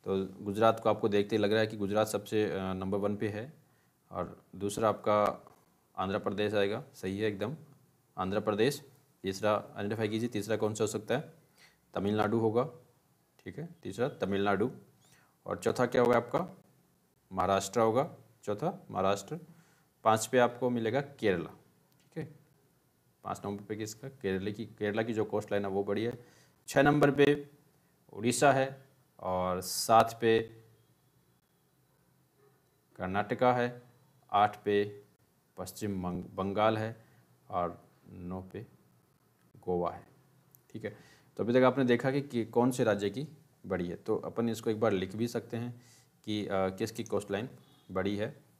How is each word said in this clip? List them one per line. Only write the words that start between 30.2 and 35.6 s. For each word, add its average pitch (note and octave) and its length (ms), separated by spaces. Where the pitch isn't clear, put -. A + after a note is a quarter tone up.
पे A2+ 220
कर्नाटका G#2 560
है, B2 300
आठ G#2 320
पे G2+ 400
पश्चिम F#2+ 460